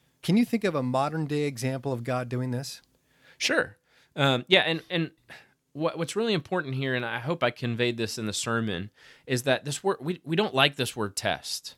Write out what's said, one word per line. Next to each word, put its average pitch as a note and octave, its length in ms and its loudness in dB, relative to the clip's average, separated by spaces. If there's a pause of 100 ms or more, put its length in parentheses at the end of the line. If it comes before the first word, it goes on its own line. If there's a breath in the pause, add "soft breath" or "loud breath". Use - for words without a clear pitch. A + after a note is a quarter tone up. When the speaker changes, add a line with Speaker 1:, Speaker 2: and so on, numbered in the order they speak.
(220)
Speaker 1:
Can F3 140 4
you A#3+ 80 6
think A3+ 180 0
of F3 140 2
a C3 80 2
modern C#3+ 420 0
day D3 160 0
example C3 500 -2
of A#2+ 120 -4
God B2+ 240 -2
doing B2+ 240 -2
this? C3 280 -6 (580 soft breath)
Speaker 2:
Sure. - 380 0 (380 soft breath)
Um, C3 320 2
yeah, F3+ 140 6
and, D#3+ 280 0
and E3 220 0 (600 loud breath)
what, D3+ 260 -2
what's E3 160 -4
really A3 200 0
important D3+ 420 -2
here, C3+ 180 0
and B2 100 0
I A#2 140 -4
hope C3+ 240 -2
I B2 80 4
conveyed A#2+ 460 0
this A2+ 220 -4
in A2+ 80 -4
the G#2 60 -2
sermon, G#2+ 580 -2 (360 loud breath)
is B2+ 160 0
that C3 220 2
this C#3+ 180 -6
word, G3 180 0
we, E3 240 -4
we E3 120 -2
don't G3+ 180 0
like C#3 220 4
this B2 180 -2
word G#2 220 -4
test. - 600 -4